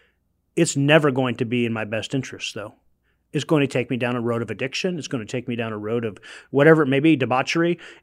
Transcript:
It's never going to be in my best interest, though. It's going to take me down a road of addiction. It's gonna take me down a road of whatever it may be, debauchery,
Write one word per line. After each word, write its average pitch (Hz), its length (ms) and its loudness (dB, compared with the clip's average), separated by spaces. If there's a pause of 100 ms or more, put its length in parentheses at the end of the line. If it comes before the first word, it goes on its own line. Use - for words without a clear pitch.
(560)
It's 165 220 0
never 147 340 4
going 123 240 -2
to 123 100 -4
be 120 200 -2
in 113 80 -2
my 110 120 -6
best 107 300 -6
interest, - 400 -8
though. 107 180 -12 (600)
It's 147 100 -2
going 156 180 2
to 139 60 2
take 123 220 -2
me 131 80 -2
down 123 180 -2
a 120 60 -4
road 117 200 -2
of 110 80 -8
addiction. 135 480 -6
It's 131 120 -10
gonna 113 160 -6
take 120 240 -8
me 120 80 -4
down 113 160 -4
a 107 40 -8
road 113 280 -4
of 98 120 -8 (320)
whatever 156 340 8
it 131 40 -2
may 139 140 2
be, 156 160 4
debauchery, 139 600 -2 (260)